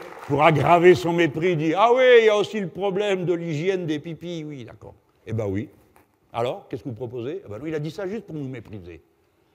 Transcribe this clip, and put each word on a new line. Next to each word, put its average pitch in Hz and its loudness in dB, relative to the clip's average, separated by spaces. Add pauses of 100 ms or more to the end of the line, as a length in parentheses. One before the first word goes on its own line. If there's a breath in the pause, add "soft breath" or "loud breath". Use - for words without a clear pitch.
(260)
pour 139 0
aggraver 165 8
son 165 -2
mépris, 170 0
il 160 -2
dit : « 160 0
Ah 220 4
oui, 262 4 (180)
il 226 6
y - 6
a 208 4
aussi 208 -2
le 185 -6
problème 190 -2
de 175 0
l'hygiène 170 -4
des 151 -2
pipis. » 165 -12
Oui, 135 -14
d'accord. - -20 (320)
Eh 117 -10
ben 113 -4
oui. 101 -4 (640)
Alors, 127 -6
qu'est-ce 131 -10
que 143 -12
vous 120 -8
proposez ? 123 -10
Eh - -20
ben 104 -12
non, 143 -12
il 160 -6
a 156 -4
dit 151 -6
ça 196 -10
juste 208 -8
pour 160 -14
nous 139 -8
mépriser. 95 -16 (520)